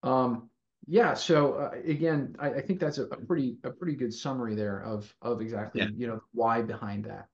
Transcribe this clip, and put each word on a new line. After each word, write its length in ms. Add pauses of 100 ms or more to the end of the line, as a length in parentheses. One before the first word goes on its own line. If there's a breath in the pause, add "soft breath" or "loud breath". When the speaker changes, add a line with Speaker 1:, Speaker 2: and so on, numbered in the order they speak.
Speaker 1:
Um, 460 (360)
yeah, 300
so, 380
uh, 180 (140)
again, 540
I, 120
I 100
think 180
that's 200
a, 60
a 120
pretty, 460
a 80
pretty 240
good 180
summary 400
there 300
of, 380
of 200
exactly, 400
Speaker 2:
Yeah. 140
Speaker 1:
you 120
know, 140 (120)
why 280
behind 440
that. 280